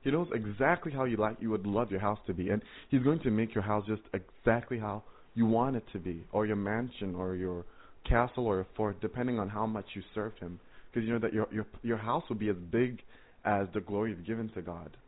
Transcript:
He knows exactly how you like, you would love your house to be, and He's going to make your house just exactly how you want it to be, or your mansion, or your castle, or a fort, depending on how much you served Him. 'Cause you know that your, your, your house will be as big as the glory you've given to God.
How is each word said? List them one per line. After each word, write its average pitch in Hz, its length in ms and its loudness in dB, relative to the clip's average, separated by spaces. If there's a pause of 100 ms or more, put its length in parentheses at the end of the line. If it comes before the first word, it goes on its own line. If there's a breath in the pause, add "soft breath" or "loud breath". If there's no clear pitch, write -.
He 135 80 2
knows 170 240 2
exactly 127 580 2
how 135 120 0
you 120 120 2
like, 107 240 2
you 110 100 -2
would 104 160 0
love 101 240 2
your 95 100 0
house 104 260 0
to 95 80 -2
be, 90 160 -2
and 107 120 2 (280 loud breath)
He's 131 120 4
going 151 180 4
to 127 100 0
make 110 240 2
your 107 100 2
house 104 240 0
just 107 140 -2 (100)
exactly 113 680 0
how 107 240 -4 (320 loud breath)
you 113 120 6
want 123 300 4
it 110 160 -4
to 101 60 -6
be, 85 340 -6
or 104 140 2
your 107 100 2
mansion, 101 580 -2
or 92 200 -2
your 90 300 -4 (440 loud breath)
castle, 120 380 4
or 95 140 4
a 92 60 -4 (100)
fort, 104 240 -2
depending 120 380 -2
on 98 100 -2
how 107 180 -2
much 107 180 -4 (100)
you 98 80 -8 (120)
served 107 240 -4
Him. 87 200 -10 (360 loud breath)
'Cause 120 80 2
you 113 100 0
know 117 60 2
that 113 140 0
your, 107 180 2
your, 107 160 -4 (160)
your 117 140 0
house 117 320 0
will 120 80 -2
be 104 120 0
as 98 80 2 (140)
big 120 320 2 (420 loud breath)
as 101 300 2
the 107 60 0
glory 104 300 -2
you've 87 140 -8
given 110 260 -4
to 95 120 -8
God. 82 340 -10 (120)